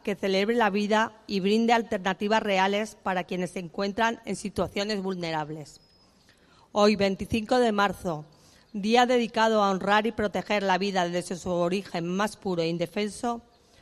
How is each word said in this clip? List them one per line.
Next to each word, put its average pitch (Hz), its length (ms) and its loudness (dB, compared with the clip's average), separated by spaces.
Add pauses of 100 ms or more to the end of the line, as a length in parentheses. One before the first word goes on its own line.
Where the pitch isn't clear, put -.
que 202 100 -2
celebre 196 400 0
la 220 160 4
vida 208 420 2 (140)
y 196 140 -2
brinde 220 320 2
alternativas 208 680 0
reales 202 640 0
para 185 220 -2
quienes 180 260 -4
se - 80 -8
encuentran 202 680 -2
en 196 120 -6
situaciones 208 680 -4
vulnerables. 160 760 -6 (920)
Hoy, 208 240 6
veinticinco 202 640 0
de 233 140 4
marzo, 190 520 -2 (480)
día 220 320 4
dedicado 226 600 2
a 196 60 4
honrar 202 360 2
y 226 60 -2
proteger 202 500 -2
la 190 160 2
vida 185 300 0
desde 175 280 -4
su 180 140 -8
origen 175 560 -2
más 196 300 -2
puro 180 260 -4
e 165 60 0
indefenso, 208 720 -4 (400)